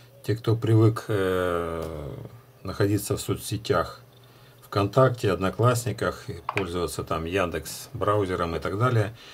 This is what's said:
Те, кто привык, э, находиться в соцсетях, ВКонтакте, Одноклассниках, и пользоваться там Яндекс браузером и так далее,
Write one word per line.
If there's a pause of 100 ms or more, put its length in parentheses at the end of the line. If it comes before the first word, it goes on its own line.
(220)
Те,
кто
привык,
э, (540)
находиться
в
соцсетях, (600)
ВКонтакте,
Одноклассниках,
и (140)
пользоваться
там
Яндекс
браузером
и
так
далее, (180)